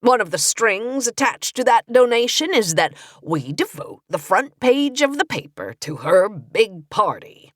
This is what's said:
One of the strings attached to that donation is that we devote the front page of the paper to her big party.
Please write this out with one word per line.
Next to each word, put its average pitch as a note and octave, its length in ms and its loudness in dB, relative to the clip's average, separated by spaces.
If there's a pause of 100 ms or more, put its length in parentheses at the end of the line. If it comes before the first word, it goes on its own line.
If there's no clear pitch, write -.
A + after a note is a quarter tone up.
One B3 200 4
of F3 80 -4
the E3 80 -4
strings A3+ 680 -2
attached - 500 -4
to B3 80 -2
that A#3 280 2
donation B3 600 2
is G3 220 0
that D#3+ 180 0 (280)
we D3 300 -2
devote - 560 -8
the - 80 -8
front G3+ 420 -2
page C4+ 440 2
of C#4 160 0
the F#4 80 0
paper D3 540 -10
to D#3 160 -10
her F3+ 340 4
big F#3 580 -4
party. - 680 -4